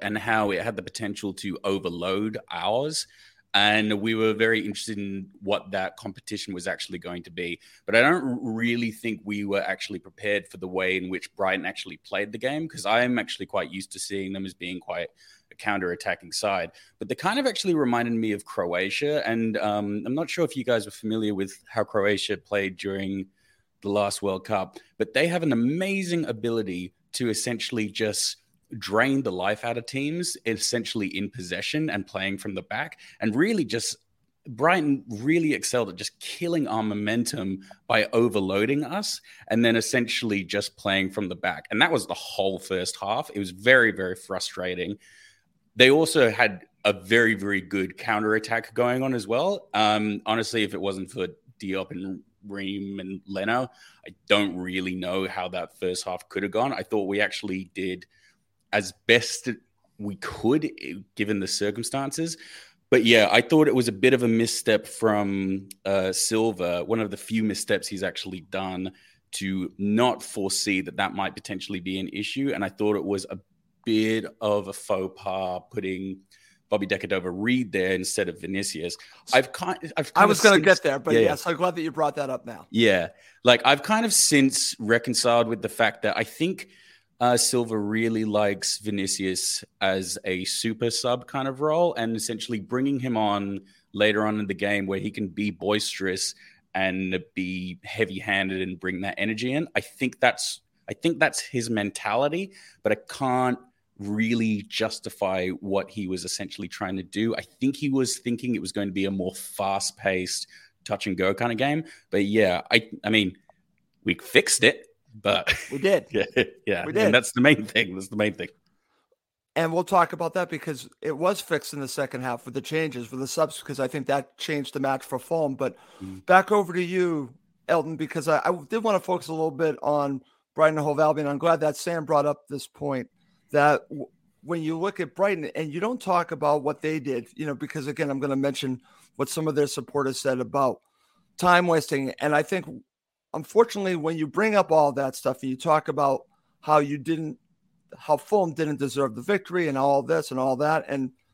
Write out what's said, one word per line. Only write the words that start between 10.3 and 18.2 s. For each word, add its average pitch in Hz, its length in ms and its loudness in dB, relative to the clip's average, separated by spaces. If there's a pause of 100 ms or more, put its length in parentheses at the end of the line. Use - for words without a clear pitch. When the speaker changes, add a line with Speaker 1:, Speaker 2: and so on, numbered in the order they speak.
Speaker 1:
for 95 100 -18
the 92 100 -10
way 92 300 0
in 90 100 -6
which 92 260 -8
Brighton 95 320 0
actually 92 300 -10
played 104 340 -6
the 107 80 -10
game, 147 300 -4
'cause 135 180 -12
I'm 120 320 4
actually - 280 -6
quite 90 260 -4
used 95 200 -10
to 95 60 -14
seeing 98 360 -6
them 95 120 -8
as 92 80 -12
being 90 260 -8
quite 85 280 -6 (420)
a - 60 -20
counter-attacking 92 760 -4
side. 92 380 -2 (300)
But 107 80 -6
they 123 80 -4
kind 202 240 -2
of 262 60 -2
actually 190 280 0
reminded 120 400 2
me 110 180 0